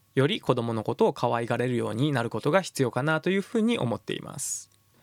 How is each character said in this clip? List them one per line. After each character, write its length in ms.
よ 120
り 120
子 160
供 180
の 100
こ 120
と 120
を 60
可 200
愛 140
が 100
れ 100
る 80
よ 140
う 40
に 180
な 100
る 80
こ 120
と 100
が 100
必 220
要 80
か 120
な 180
と 80
い 80
う 40
ふ 140
う 60
に 180
思 160
っ 40
て 140
い 80
ま 180
す。 300